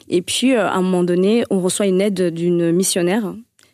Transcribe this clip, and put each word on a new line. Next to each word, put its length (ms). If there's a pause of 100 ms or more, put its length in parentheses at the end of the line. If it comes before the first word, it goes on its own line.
Et 120
puis, 340
euh, 120
à 80
un 60
moment 220
donné, 460
on 100
reçoit 280
une 140
aide 320
d'une 380
missionnaire, 640 (380)